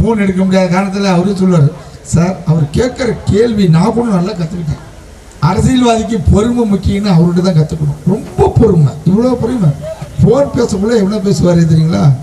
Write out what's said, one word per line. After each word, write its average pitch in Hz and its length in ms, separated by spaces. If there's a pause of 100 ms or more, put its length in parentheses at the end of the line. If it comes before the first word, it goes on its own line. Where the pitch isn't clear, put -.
ஃபோன் 220 160
எடுக்க 190 260
முடியாத 185 360
காரணத்துல 196 240
அவரு 185 280
சொல்லுவாரு, 180 360 (360)
"சார்," 180 420
அவர் 156 180 (100)
கேட்குற 247 420 (100)
கேள்வி 208 420
நான் 175 260
கூட 233 160
நல்லா 185 220
கத்துக்கிட்டேன். 170 500 (580)
அரசியல்வாதிக்கு 226 800 (120)
பொறுமை 226 420
முக்கியம்னு 202 420
அவர்கிட்ட 175 260
தான் 180 140
கத்துக்கணும். 151 500
ரொம்ப 233 500
பொறுமை, 170 380 (120)
இவ்வளோ 233 280
பொறுமை. 233 360 (540)
ஃபோன் 277 240 (100)
பேசக்குள்ள 226 400
எவ்வளோ 202 200
பேசுவாரு 175 480
தெரியுங்களா? 160 460 (120)